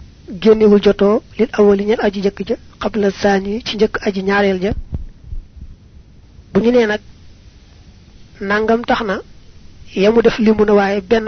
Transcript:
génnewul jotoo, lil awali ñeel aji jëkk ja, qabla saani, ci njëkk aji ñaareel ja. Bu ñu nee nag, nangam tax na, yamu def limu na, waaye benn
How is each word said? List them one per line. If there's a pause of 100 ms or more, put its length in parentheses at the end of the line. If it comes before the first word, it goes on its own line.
(420)
génnewul
jotoo, (160)
lil (100)
awali
ñeel
aji
jëkk (100)
ja, (240)
qabla
saani,
ci
njëkk (120)
aji
ñaareel
ja. (1800)
Bu
ñu
nee
nag, (1400)
nangam
tax
na, (760)
yamu
def
limu
na,
waaye
benn